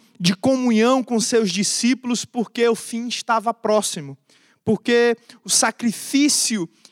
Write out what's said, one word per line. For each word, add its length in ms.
de 160
comunhão 680
com 160
seus 320
discípulos, 760
porque 420
o 80
fim 320
estava 460
próximo, 640
porque 520
o 60
sacrifício 1200